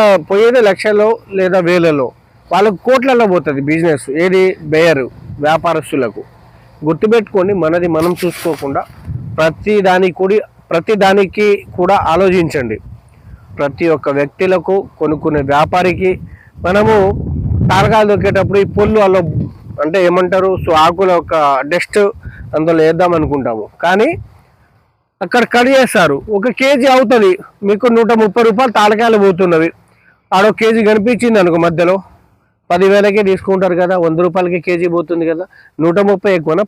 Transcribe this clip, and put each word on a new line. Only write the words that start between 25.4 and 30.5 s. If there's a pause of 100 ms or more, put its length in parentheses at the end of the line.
కట్
చేస్తారు. (200)
ఒక
కేజీ
అవుతుంది (380)
మీకు (100)
నూట (100)
ముప్పై
రూపాయలు
తాలకాయలు
పోతున్నవి. (680)
ఆడో (100)